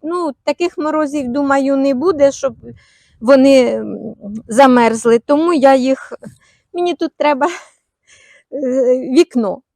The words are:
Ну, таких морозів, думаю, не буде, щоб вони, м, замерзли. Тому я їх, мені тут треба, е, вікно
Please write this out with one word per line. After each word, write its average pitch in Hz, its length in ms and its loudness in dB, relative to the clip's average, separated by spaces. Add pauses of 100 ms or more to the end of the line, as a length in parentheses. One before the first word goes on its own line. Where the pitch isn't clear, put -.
Ну, 330 280 -6 (120)
таких 349 340 -4
морозів, 302 500 -4
думаю, 277 500 -2
не 277 160 0
буде, 277 380 0
щоб 262 240 -6 (640)
вони, 262 560 4
м, 220 400 -10 (320)
замерзли. 233 720 2
Тому 311 340 0
я 269 220 4
їх, 262 380 -2 (600)
мені 349 200 -2
тут - 240 -6
треба, 294 300 0 (1040)
е, 254 480 -2
вікно 254 600 -2 (140)